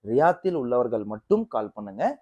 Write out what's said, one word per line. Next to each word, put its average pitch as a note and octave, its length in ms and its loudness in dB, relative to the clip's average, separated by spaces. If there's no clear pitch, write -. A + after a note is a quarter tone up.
ரியாத்தில் E3 580 2
உள்ளவர்கள் A#2+ 520 0
மட்டும் G#3 300 0
கால் G#2+ 200 -4
பண்ணுங்க. G#2 280 -8